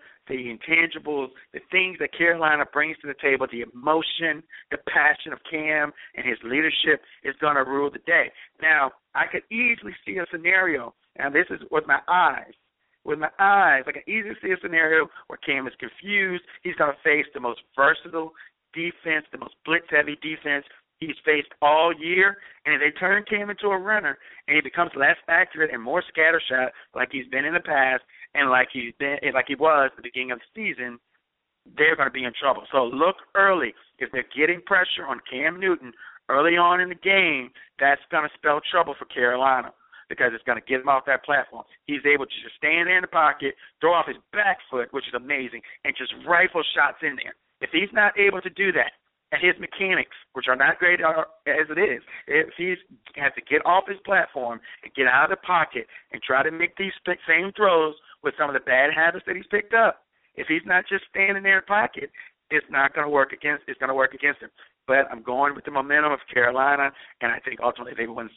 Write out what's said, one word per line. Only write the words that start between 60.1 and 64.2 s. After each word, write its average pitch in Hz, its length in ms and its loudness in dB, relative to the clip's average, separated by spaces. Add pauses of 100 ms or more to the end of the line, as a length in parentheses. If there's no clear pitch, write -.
if 151 100 -10
he's 160 180 -2
not 180 240 0
just 190 220 -4
standing 196 320 0
there 196 160 4
in 190 80 -6
the - 0 -
pocket, 202 420 -2 (420)
it's 151 200 -2
not 139 240 0
gonna 147 160 -2
work 135 220 2
against, 147 340 -4
it's 139 140 -10
gonna 135 120 -2
work 135 220 0
against 143 260 -2